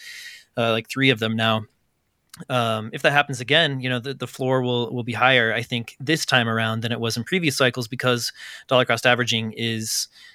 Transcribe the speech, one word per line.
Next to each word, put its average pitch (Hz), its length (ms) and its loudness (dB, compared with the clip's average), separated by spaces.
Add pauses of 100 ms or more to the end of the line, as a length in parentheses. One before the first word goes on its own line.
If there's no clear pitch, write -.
(560)
uh, 113 160 2
like, 110 160 -2
three 135 220 4
of 117 100 4
them 110 160 0
now. 113 260 2 (880)
Um, 113 420 -2
if 151 100 -10
that 147 100 4
happens 143 280 0
again, 139 380 2
you 127 100 -4
know, 123 120 0
the, 135 120 -8
the 131 140 -10
floor 131 340 0
will, 123 320 -2
will 120 120 -4
be 120 80 -6
higher, 117 420 4
I 117 80 -2
think, 117 380 -8
this 151 260 0
time 120 220 2
around 113 320 0
than 113 100 -2
it 117 80 -4
was 117 180 -4
in 120 60 -4
previous 170 340 -2
cycles 123 300 0
because 123 460 -2 (340)
dollar 127 180 4
cost 117 220 2
averaging 117 460 2
is, 113 560 -4 (260)